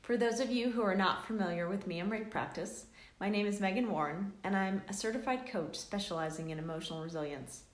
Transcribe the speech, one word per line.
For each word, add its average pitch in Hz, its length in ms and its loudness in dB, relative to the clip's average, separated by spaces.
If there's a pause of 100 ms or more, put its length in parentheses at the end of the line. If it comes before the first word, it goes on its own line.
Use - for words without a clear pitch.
For 240 160 0
those 226 240 4
of 247 100 0
you 240 200 4
who 233 100 2
are 196 140 4
not 190 320 4
familiar 175 420 0
with 196 180 -2
me 170 140 -2
and 190 100 0
Rake 220 200 -2
Practice, - 560 -4 (340)
my 196 80 0
name 208 180 4
is 202 140 0
Megan 208 300 2
Warren, 156 420 0 (100)
and 196 140 2
I'm 190 320 2
a 196 60 -4
certified 254 520 0
coach 165 300 -2
specializing 165 720 -2
in 160 100 -4
emotional 160 440 -4
resilience. 151 720 -4